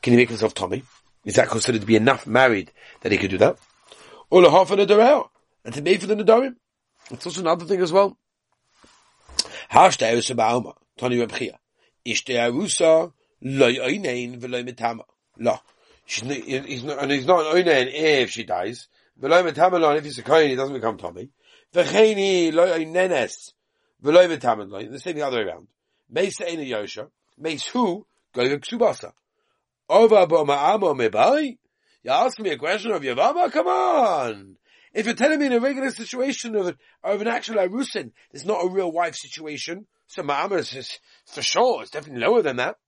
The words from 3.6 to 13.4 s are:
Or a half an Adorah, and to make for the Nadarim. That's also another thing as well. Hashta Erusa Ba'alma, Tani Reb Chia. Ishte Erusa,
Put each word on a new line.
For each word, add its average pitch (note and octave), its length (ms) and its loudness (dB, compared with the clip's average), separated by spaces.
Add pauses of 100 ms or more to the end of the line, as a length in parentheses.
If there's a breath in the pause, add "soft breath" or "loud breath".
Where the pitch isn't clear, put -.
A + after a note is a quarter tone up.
Or F3+ 140 8
a D#3 80 8
half F3+ 200 4
an G3+ 80 0
Adorah, G#3+ 500 4 (340)
and A#2 100 -14
to C#3+ 80 -10
make F3+ 200 0
for G3 60 -10
the G#3+ 80 0
Nadarim. A3+ 400 2 (540)
That's B2+ 160 -16
also E3+ 160 -8
another E3+ 240 -2
thing F3+ 140 -2
as E3+ 140 -2
well. G3 240 2 (1500 loud breath)
Hashta C#3+ 400 4
Erusa A#2 240 -2
Ba'alma, A#2 380 0 (240)
Tani B2 220 -2
Reb A#2 120 -4
Chia. - 260 -10 (480)
Ishte A#2+ 300 -6
Erusa, D#3+ 760 2 (280)